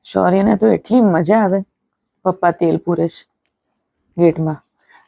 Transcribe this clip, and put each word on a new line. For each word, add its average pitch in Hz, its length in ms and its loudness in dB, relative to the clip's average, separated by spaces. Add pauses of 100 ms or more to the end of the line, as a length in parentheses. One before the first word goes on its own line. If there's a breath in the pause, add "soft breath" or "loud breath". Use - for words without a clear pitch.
શૌર્યને 190 540 0
તો 214 100 0
એટલી 214 340 0
મજા 185 380 2
આવે, 196 240 0 (600)
પપ્પા 180 260 0
તેલ 165 260 -2
પૂરે 165 300 -4
છે - 200 -12 (880)
ગેટમાં. 160 440 0 (460 soft breath)